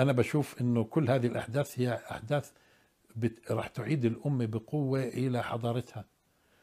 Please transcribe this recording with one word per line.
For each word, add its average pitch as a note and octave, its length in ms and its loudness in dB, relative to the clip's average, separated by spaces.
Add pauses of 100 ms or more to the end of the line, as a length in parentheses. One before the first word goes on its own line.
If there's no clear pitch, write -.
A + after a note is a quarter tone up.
أنا C3+ 120 6
بشوف B2+ 480 2
إنه A#2+ 240 4
كل D3 260 2
هذه B2 160 4
الأحداث A#2+ 540 -2
هي A#2+ 200 0 (100)
أحداث C#3 400 -4 (680)
بت-، A2+ 340 -2
راح A2 160 0
تعيد B2+ 380 -2
الأمة A#2+ 420 0
بقوة C3 580 -2
إلى B2 380 -2
حضارتها، A#2 640 -4 (580)